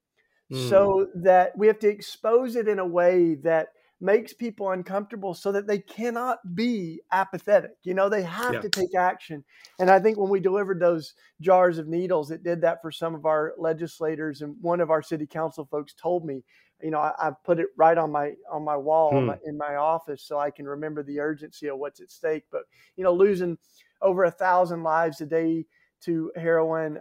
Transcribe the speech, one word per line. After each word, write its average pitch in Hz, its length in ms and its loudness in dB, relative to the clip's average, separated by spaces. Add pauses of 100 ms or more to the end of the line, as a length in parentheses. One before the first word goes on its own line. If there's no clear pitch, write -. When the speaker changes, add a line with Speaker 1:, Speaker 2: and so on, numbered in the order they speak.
(520)
Speaker 1:
Mm. 127 180 -4
Speaker 2:
so 196 460 4
that 180 420 6
we 214 100 4
have 214 120 4
to 214 80 2
expose 233 680 0
it 220 100 -2
in 202 120 0
a 185 60 -2
way 175 500 4
that 160 340 0 (320)
makes 208 320 0
people 208 380 -6
uncomfortable 190 640 -6
so 196 200 -4
that 202 140 -4
they 208 120 0
cannot 233 600 -6 (140)
be 196 480 -4 (120)
apathetic." 190 720 0
You 180 100 -4
know, 196 160 2
they 202 140 0
have 208 320 -4
Speaker 1:
Yeah. - 60 -4
Speaker 2:
to 208 80 -6
take 180 240 -6
action. 180 520 -4 (340)
And 185 100 2
I 190 120 6
think 214 160 0
when 196 120 -2
we 196 120 0
delivered 190 400 -2
those 175 320 0 (260)
jars 180 380 4
of 156 100 -8
needles, 165 420 -2
it 165 140 -12
did 170 180 -2
that 170 200 0
for 160 100 -12
some 165 240 -6
of 147 100 -6
our 156 320 0
legislators. 160 840 -6
And 147 200 -12
one 175 200 0
of 156 100 0
our 156 100 2
city 151 260 -8
council 160 360 -8
folks 147 300 -10
told 170 320 -4
me, 135 180 -10 (380)
you 160 100 -8
know, 151 80 -2
I, 151 180 -2
I 156 140 -2 (140)
put 165 160 2
it 160 160 -2
right 165 200 6
on 156 140 0
my, 147 240 -4 (160)
on 151 140 -8
my 151 100 -2
wall 151 360 2
Speaker 1:
Hmm. 135 200 2 (140)
Speaker 2:
in 147 120 -10
my 147 200 -6
office 156 440 -2
so 147 160 -8
I 143 140 -2
can 143 160 -14
remember 151 340 -8
the 143 200 -8
urgency 151 460 -8
of 139 100 -6
what's 139 240 -10
at 92 100 -20
stake. 156 400 -4
But, 147 120 -8 (340)
you 185 80 -4
know, 180 80 4
losing 180 440 4 (440)
over 185 240 4
a 170 60 4
thousand 175 520 2
lives 160 380 0
a 156 40 -10
day 165 400 0 (360)
to 165 340 -4
heroin. 160 640 0